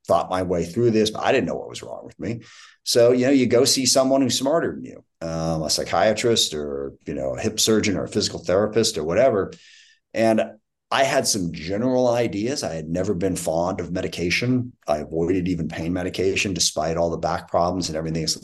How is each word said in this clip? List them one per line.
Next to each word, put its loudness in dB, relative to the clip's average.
thought 2
my -2
way 0
through 2
this, 2
but -8
I 2
didn't 2
know -4
what -8
was -14
wrong -14
with -20
me. -8
So, 6
you 4
know, 4
you 6
go 6
see 2
someone 4
who's 2
smarter 0
than -12
you, -16
um, -2
a -4
psychiatrist 2
or, -6
you -8
know, -4
a -10
hip -4
surgeon 2
or -4
a -8
physical -4
therapist 0
or -4
whatever. 2
And 2
I 2
had 2
some -2
general 0
ideas. -2
I -4
had -8
never -2
been -2
fond -2
of -6
medication. -2
I 0
avoided -2
even -2
pain -4
medication, -2
despite -2
all 2
the -4
back -4
problems 0
and -6
everything -4